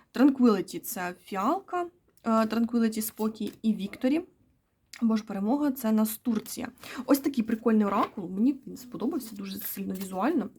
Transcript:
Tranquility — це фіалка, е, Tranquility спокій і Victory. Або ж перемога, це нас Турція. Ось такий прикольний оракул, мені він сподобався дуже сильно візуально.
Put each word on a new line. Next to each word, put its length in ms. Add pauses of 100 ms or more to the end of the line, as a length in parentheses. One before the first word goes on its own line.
(140)
Tranquility — 680
це 340
фіалка, 760 (340)
е, 60
Tranquility 720
спокій 600
і 120
Victory. 500 (800)
Або 140
ж 80
перемога, 480
це 200
нас 260
Турція. 500 (380)
Ось 140
такий 240
прикольний 420
оракул, 440
мені 380
він 100
сподобався 580
дуже 220
сильно 360
візуально. 640